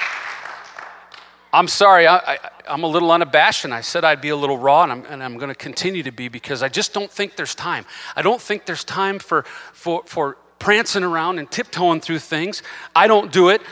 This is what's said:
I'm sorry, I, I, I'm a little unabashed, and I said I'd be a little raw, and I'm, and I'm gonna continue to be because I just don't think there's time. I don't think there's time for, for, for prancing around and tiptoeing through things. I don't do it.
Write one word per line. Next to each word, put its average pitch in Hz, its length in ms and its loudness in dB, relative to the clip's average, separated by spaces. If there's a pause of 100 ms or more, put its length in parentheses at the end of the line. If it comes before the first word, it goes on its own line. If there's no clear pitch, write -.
(1500)
I'm 175 140 6
sorry, 185 400 6
I, 170 120 8
I, 139 200 -4 (300)
I'm 151 160 -6
a - 20 -2
little 165 240 2
unabashed, 165 540 2
and 139 100 -8
I 113 60 -8
said 170 240 -4
I'd 151 160 2
be 147 80 -6
a 151 80 -2
little 143 200 -2
raw, 139 280 4
and 143 80 -2
I'm, 127 140 -10
and 143 140 -14
I'm 127 160 -12
gonna 135 200 -10
continue 175 480 -6
to 131 80 -10
be 120 160 -12
because 123 340 -10
I 135 60 -2
just 202 260 -4
don't 202 160 -8
think - 240 -8
there's 151 220 -8
time. 156 280 -6 (300)
I - 80 -4
don't 226 180 0
think - 260 -8
there's 170 180 -8
time 196 340 -4
for, 160 240 -2 (300)
for, - 340 -6
for 147 300 -6 (240)
prancing 208 420 0
around 170 380 -2
and 143 100 -12
tiptoeing 170 520 -2
through 160 180 -4
things. 165 420 -6 (320)
I 185 140 6
don't 208 240 2
do 175 160 6
it. 208 240 2